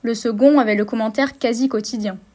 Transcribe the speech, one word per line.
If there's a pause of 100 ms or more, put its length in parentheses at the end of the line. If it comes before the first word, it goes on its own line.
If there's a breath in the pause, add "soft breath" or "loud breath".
Le
second
avait
le
commentaire
quasi
quotidien. (160)